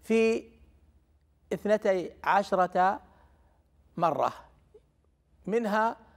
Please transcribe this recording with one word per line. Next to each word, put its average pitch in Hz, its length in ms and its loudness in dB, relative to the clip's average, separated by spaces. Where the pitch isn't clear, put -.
في 226 420 0
اثنتي 196 580 -2
عشرة 185 760 0
مرة، 143 360 -2
منها 220 500 -2